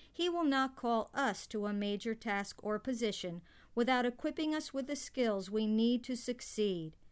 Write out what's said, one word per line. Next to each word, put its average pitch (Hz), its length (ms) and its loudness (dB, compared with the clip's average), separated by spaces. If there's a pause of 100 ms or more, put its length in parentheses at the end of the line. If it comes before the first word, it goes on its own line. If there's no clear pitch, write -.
(100)
He 349 200 0
will 339 140 2
not 269 320 2
call 233 360 0
us 240 360 0
to 208 180 -2
a 208 80 -2
major 202 400 0
task 202 500 -4
or 214 140 0
position 208 640 -2 (320)
without 240 320 4
equipping 311 480 0
us - 180 -4
with 269 140 -2
the 285 100 -4
skills 202 540 0
we 214 160 0
need 233 380 4
to 254 120 -4
succeed. 202 800 -2 (160)